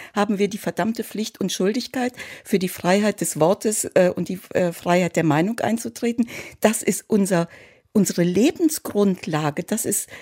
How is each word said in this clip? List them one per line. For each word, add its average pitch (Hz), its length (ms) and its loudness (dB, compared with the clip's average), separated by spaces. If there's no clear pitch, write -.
Haben 208 260 0
wir 202 80 4
die 202 100 -8
verdammte 214 460 -2
Pflicht - 380 -8
und 196 100 -2
Schuldigkeit, 247 640 -2
für - 160 0
die 180 100 -2
Freiheit 202 520 0
des - 180 -4
Wortes, 208 460 2
äh, 180 200 6
und 180 140 -4
die, 185 100 -8
äh, 180 180 2
Freiheit 175 440 0
der 165 100 2
Meinung 165 340 2
einzutreten? 233 680 -2
Das 220 200 2
ist - 260 -2
unser, 190 400 2
unsere 185 320 2
Lebensgrundlage. 185 1400 0
Das - 220 -4
ist - 240 -4